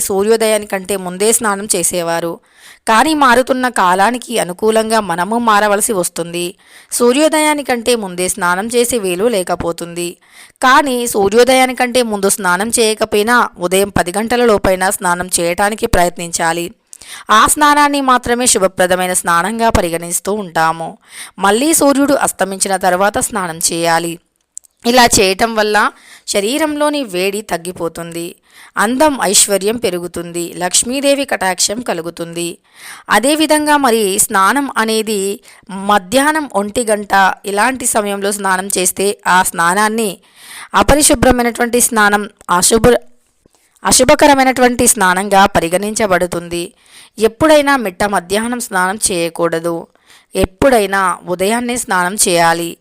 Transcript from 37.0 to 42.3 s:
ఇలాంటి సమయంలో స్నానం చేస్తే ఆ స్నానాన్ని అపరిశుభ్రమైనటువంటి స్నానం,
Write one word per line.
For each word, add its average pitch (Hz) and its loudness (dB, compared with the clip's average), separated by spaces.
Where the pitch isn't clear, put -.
ఇలాంటి 240 0
సమయంలో 202 -2
స్నానం 190 -2
చేస్తే 190 -2
ఆ 180 4
స్నానాన్ని 208 0
అపరిశుభ్రమైనటువంటి 240 2
స్నానం, 208 2